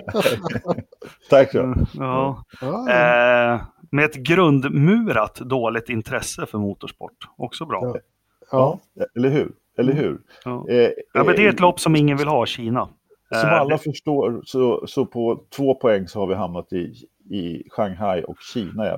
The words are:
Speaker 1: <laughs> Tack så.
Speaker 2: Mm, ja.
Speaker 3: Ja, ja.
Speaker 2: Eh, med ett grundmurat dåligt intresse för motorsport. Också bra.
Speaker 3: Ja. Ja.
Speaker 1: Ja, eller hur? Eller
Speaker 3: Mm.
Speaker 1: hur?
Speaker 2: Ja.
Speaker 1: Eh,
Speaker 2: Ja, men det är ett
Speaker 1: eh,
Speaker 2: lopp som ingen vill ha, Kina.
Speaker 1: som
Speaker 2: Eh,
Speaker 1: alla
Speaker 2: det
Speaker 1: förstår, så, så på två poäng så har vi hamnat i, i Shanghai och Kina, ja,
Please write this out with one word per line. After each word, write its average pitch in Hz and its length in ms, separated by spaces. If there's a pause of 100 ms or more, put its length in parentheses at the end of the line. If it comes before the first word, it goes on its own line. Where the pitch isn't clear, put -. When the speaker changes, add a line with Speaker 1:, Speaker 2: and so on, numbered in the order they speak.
(500)
Speaker 1:
<laughs> - 800
Tack 135 220
så. 117 100
Speaker 2:
Mm, 127 320
ja. 135 500 (160)
Speaker 3:
Ja, 175 280
ja. 123 680
Speaker 2:
Eh, 113 60 (300)
med 143 140
ett 151 120
grundmurat 143 1160
dåligt 117 540
intresse 123 580
för 107 120
motorsport. - 800
Också 139 300
bra. 107 180
Speaker 3:
Ja. 123 120 (540)
Ja. 139 280 (160)
Speaker 1:
Ja, - 100 (120)
eller 127 140
hur? 135 220 (260)
Eller 127 140
Speaker 3:
Mm. 147 120
Speaker 1:
hur? 87 140 (260)
Speaker 2:
Ja. 127 260
Speaker 1:
Eh, 120 200 (240)
Speaker 2:
Ja, 139 100
men 214 120
det 208 80
är 208 40
ett - 120
Speaker 1:
eh, - 20
Speaker 2:
lopp 175 180
som 160 160
ingen 147 200
vill 147 120
ha, 123 180
Kina. 113 420 (400)
Speaker 1:
som 113 200
Speaker 2:
Eh, 110 120
Speaker 1:
alla 147 160
Speaker 2:
det 147 60
Speaker 1:
förstår, 127 640
så, 127 420
så 131 200
på 117 340 (160)
två 135 180
poäng 101 340
så 107 120
har 95 60
vi 95 80
hamnat 90 380
i, 90 220 (360)
i 87 400
Shanghai 95 520
och 87 140 (180)
Kina, 104 320
ja, 87 120